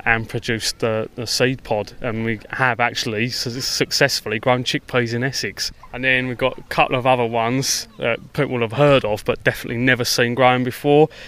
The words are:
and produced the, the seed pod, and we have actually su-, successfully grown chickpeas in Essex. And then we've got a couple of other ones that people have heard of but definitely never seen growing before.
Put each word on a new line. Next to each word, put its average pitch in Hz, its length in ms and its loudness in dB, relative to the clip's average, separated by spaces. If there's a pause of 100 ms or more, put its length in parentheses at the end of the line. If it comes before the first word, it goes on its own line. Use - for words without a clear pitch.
and 113 240 0
produced - 500 -4
the, 110 360 -2
the 117 120 -8
seed 127 340 0
pod, 104 380 -4
and 113 240 -4
we 113 160 -2 (120)
have 123 280 0
actually 117 500 0
su-, 120 300 -6
successfully - 800 -2
grown 127 240 2
chickpeas 120 500 -2
in 120 120 -2
Essex. - 480 -6 (180)
And 127 140 -6
then 127 240 2
we've 120 80 -6
got 131 200 0
a - 120 -12
couple 143 260 0
of 123 100 -2
other 127 200 4
ones 117 720 -2
that - 340 -4
people 127 300 -2
have 110 100 0
heard 139 320 4
of 104 220 -2
but - 180 -2
definitely - 320 -2
never 123 300 2
seen 120 300 2
growing 127 280 4
before. 147 460 4 (180)